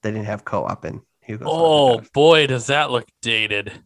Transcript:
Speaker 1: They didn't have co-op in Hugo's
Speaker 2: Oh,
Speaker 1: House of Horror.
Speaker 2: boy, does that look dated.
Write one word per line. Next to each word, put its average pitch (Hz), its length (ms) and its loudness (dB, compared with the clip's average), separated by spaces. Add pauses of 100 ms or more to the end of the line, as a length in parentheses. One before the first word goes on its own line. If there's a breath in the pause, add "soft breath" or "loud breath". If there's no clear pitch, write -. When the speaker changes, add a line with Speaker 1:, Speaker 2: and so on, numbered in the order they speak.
Speaker 1:
They 107 100 -6
didn't 107 140 -8
have 104 200 -10
co-op 76 400 -6
in - 160 -14 (180)
Hugo's 113 300 -14
Speaker 2:
Oh, - 0 -
Speaker 1:
House 160 80 -4
of 151 380 4
Horror. 113 180 -8
Speaker 2:
boy, 156 320 6
does 127 220 -4
that 143 220 0
look 120 160 -4 (140)
dated. 107 500 -4 (160)